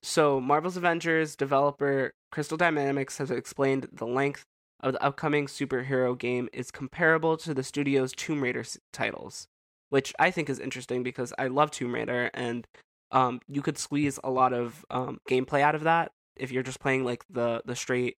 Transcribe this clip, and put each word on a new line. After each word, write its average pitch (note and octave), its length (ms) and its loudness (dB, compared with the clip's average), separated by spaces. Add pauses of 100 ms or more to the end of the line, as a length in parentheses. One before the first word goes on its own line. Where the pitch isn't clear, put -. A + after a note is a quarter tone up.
so C#3+ 360 4
Marvel's D#3 380 2
Avengers E3 580 2
developer C#3 760 2 (200)
Crystal D#3 260 -4
Dynamics C#3+ 600 2
has C#3 120 -4
explained C3+ 640 0
the - 160 -8
length C#3 360 -2 (360)
of C3 140 0
the - 100 -2
upcoming C#3+ 440 0
superhero B2+ 720 0
game B2 360 -2
is - 180 -10
comparable D#3+ 640 2
to D#3+ 160 -6
the C3 100 -2
studio's C#3 500 0
Tomb D3+ 280 -4
Raider B2 200 -2
s-, - 160 -10 (160)
titles, - 540 -6 (420)
which C3+ 280 2
I E3+ 140 6
think D#3 180 -2
is C3+ 100 -2
interesting B2+ 440 -4
because B2 340 -6
I C3+ 100 0
love C#3+ 240 2
Tomb B2 220 -4
Raider, A#2+ 400 -2
and, A#2+ 320 -4 (460)
um, B2+ 360 2
you C#3+ 140 -4
could D3 160 -2
squeeze C#3+ 460 -2
a C3 80 -2
lot C3 220 4
of, A#2+ 360 -4
um, B2+ 300 -4 (100)
gameplay C3 320 2
out D3 140 6
of D3+ 80 -4
that. E3 280 2 (240)
If C3 160 -8
you're B2+ 120 -2
just C3 160 -8
playing, C3 240 0
like, A#2+ 260 -4
the, A#2 360 -2
the A#2+ 100 -6
straight B2 440 -2